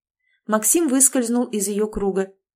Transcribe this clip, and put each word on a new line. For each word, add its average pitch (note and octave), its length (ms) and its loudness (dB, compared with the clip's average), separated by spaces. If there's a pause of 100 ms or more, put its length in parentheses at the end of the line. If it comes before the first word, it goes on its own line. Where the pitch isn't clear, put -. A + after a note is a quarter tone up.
(460)
Максим A3 420 0
выскользнул B3 580 2
из G#3 220 -4
её G#3 200 -2
круга, F#3+ 460 -4 (220)